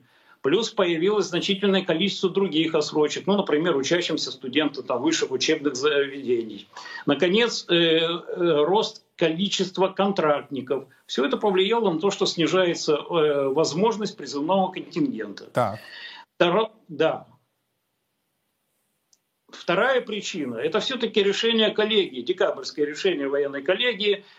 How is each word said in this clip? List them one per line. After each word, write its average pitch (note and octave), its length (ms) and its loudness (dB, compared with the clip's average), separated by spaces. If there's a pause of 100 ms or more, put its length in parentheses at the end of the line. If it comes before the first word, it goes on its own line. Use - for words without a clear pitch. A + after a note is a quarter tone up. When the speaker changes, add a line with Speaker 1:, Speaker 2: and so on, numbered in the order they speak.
(420)
Speaker 1:
Плюс G#3 280 2
появилось F3+ 580 2
значительное F#3+ 540 0
количество F#3 480 0
других E3 460 0
отсрочек, D3+ 500 0
ну, G3+ 120 2
например, D#3 400 2
учащимся D#3 520 -2
студентам C3+ 540 -2
там, B2 180 -4
высших D3+ 300 0
учебных C#3 460 0
заведений. C3 880 -2 (380)
Наконец, F#3 640 2
э, F3 40 0
э, E3 920 2
рост - 400 0 (100)
количества F3+ 720 0
контрактников. D3 1000 -2 (180)
Все B3+ 200 0
это C4 120 0
повлияло G#3 520 2
на D#3+ 120 0
то, G3 100 2
что F#3+ 140 -2
снижается, E3+ 680 2
э, D3 520 2
возможность F3+ 680 0
призывного D#3 560 0
контингента. A2+ 800 -4
Speaker 2:
Так. A2 260 0 (560)
Speaker 1:
Второ-, F3 380 2 (160)
да. D3 380 0 (2250)
Вторая A#3 520 0
причина — E3+ 560 -6
это D#3+ 240 -2
все-таки A3 420 0
решение A3 460 2
коллегии, G#3+ 520 0
декабрьское D3 640 -2
решение D3 440 -2
военной C#3 320 -2
коллегии G3+ 640 0 (140)